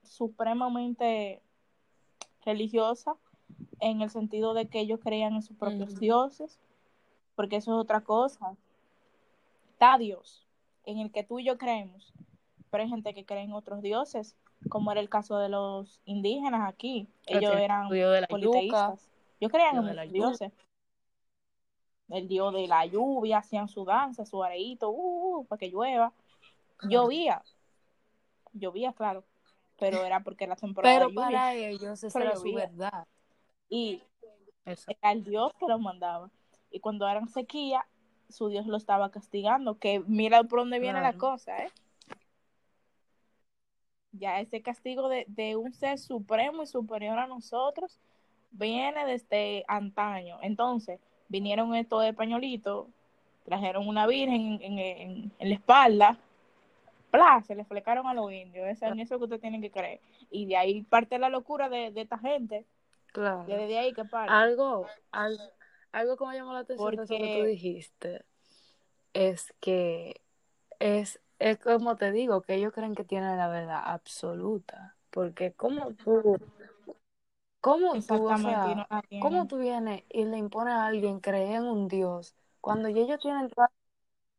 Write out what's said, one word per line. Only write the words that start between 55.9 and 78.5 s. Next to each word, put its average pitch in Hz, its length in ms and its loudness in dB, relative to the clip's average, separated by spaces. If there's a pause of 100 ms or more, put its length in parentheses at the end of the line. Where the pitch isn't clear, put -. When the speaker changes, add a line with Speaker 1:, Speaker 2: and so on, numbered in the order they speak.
Speaker 1:
¡plá! 294 360 10
Se 208 80 -8
le 208 100 -8
flecaron 226 420 -2
a 254 60 -2
los 214 180 -4
indios. 185 380 -10
Eso, 220 180 -6
en 220 140 -4
eso 233 160 -6
que 247 80 -4
ustedes 226 160 -6
tienen 220 220 -8
que 208 80 -8
creer. 180 300 -8 (300)
Y 208 140 -6
de 185 140 2
ahí 196 240 2
parte 233 360 4
la 254 120 2
locura 269 400 -4
de, 240 200 -4
de 214 120 -10
esta 220 160 -8
gente. 233 480 -4 (480)
Speaker 2:
Claro. 190 320 -2
Speaker 1:
Desde 208 320 -2
ahí 254 160 0
que 220 100 -8
parte. 214 260 -4
Speaker 2:
Algo, 226 560 6 (240)
al-, 208 300 -4 (500)
algo 233 280 -2
que 262 80 -4
me 262 80 -10
llamó 262 180 -10
la 254 80 -6
atención 233 360 -4
de 220 60 -6
eso 220 120 -4
que 220 40 -2
tú 220 60 -2
Speaker 1:
Porque 214 220 0
Speaker 2:
dijiste 175 800 -6 (920)
es 190 460 0
que 170 600 -2 (600)
es, 208 400 0 (180)
es 220 200 2
como 233 380 2
te 202 160 0
digo, 220 280 2
que 190 140 -4
ellos 202 180 0
creen 214 220 -6
que 202 100 -8
tienen 190 320 -2
la 175 120 0
verdad 165 360 -4
absoluta. 180 1120 -8 (140)
Porque 180 420 -4
¿cómo 269 400 -4
tú... 214 460 4 (1200)
cómo 330 320 4
tú, 262 40 0
o - 20 -
Speaker 1:
Exactamente, 214 520 0